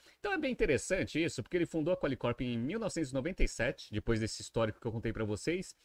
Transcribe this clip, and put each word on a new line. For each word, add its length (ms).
Então 140
é 60
bem 140
interessante 720
isso, 200
porque 140
ele 100
fundou 280
a 20
Qualicorp 460
em 160
mil 200
novecentos 320
e 40
noventa 280
e 60
sete, 420
depois 300
desse 220
histórico 380
que 60
eu 60
contei 220
pra 100
vocês, 500